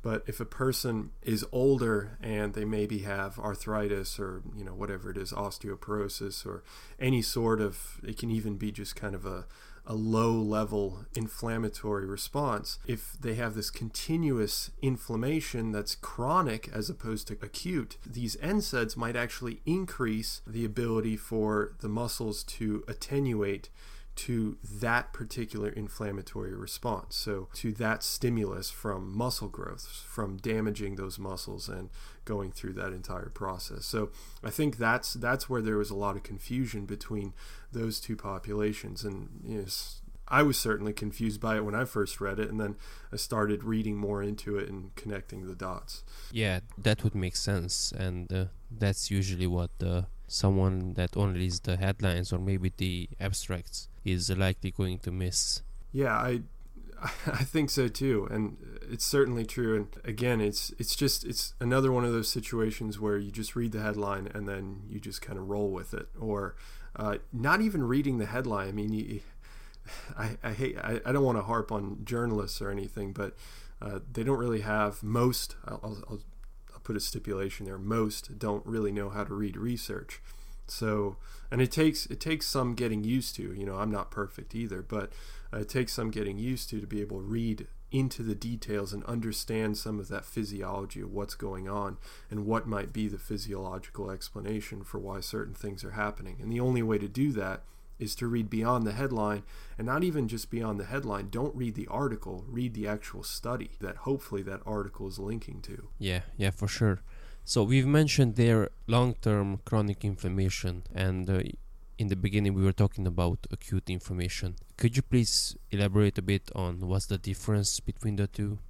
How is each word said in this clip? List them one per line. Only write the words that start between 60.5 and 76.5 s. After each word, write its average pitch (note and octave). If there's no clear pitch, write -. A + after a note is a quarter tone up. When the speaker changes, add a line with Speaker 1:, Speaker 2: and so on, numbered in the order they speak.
Speaker 1:
it's -
just, -
it's -
another C3
one B2
of A#2
those A2+
situations A2
where G#2+
you G#2
just G#2+
read A#2
the G#2+
headline G2+
and G#2
then G2
you G#2
just G2
kinda F#2+
roll G2+
with F2+
it, -
or, G2+
uh, G#2+
not C#3+
even G3
reading C3
the G#2+
headline. A2
I -
mean, G#2
you, G#2+
<sighs> -
I, A2
I A#2
hate, B2+
I, A2+
I B2
don't C#3
wanna A#2
harp A2
on G#2
journalists A2+
or G2+
anything, G2+
but, G2
uh, G2+
they A2+
don't C3
really A#2
have, G#2
most, A#2+
I'll, G#2+
I'll, G#2+
I'll, G#2+